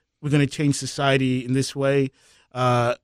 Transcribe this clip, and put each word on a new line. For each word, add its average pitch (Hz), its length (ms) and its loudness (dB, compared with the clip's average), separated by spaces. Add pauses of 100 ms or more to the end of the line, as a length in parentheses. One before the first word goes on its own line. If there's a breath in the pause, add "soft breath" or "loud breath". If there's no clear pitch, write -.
(200)
"We're 147 100 -6
gonna 143 160 4
change 143 300 -2
society 135 680 -2
in 123 80 -4
this 131 240 -2
way," 139 340 0 (420 soft breath)
uh, 123 520 2